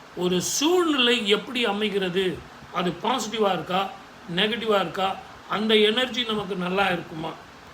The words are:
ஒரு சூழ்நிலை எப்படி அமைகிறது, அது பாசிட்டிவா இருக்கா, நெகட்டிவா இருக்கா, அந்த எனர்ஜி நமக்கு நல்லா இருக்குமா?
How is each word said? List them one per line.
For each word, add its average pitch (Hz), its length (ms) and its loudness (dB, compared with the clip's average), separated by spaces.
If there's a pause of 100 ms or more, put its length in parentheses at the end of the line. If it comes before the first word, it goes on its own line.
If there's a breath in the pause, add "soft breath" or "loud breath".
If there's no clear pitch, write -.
(160)
ஒரு 180 260 0
சூழ்நிலை 269 840 2
எப்படி 247 360 0
அமைகிறது, 190 720 0 (360)
அது 180 160 0
பாசிட்டிவா 214 640 0
இருக்கா, 180 380 -2 (460)
நெகட்டிவா 220 380 0
இருக்கா, 190 420 0 (320)
அந்த 214 280 2
எனர்ஜி 214 480 2
நமக்கு 208 320 -4
நல்லா 185 300 0
இருக்குமா? 165 440 -4 (440)